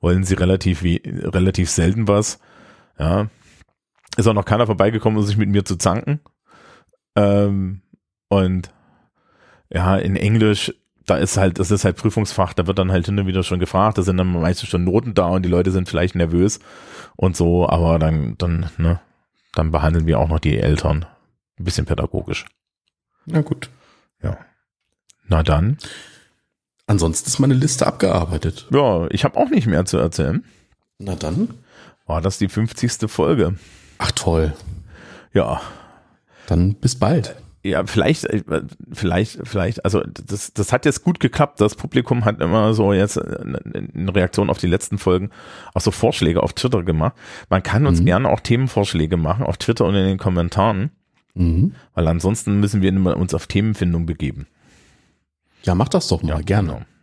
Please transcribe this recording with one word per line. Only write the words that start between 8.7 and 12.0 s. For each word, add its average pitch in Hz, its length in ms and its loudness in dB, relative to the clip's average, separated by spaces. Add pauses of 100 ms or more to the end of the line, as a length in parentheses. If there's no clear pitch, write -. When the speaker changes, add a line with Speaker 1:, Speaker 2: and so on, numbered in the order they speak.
Speaker 1:
ja, 92 280 2
in 95 180 0
Englisch 107 580 2 (320)
da 90 120 2
ist 92 200 0
halt, 95 220 2
das 90 120 0
ist 101 140 0
halt 92 120 0
Prüfungsfach, 104 560 -2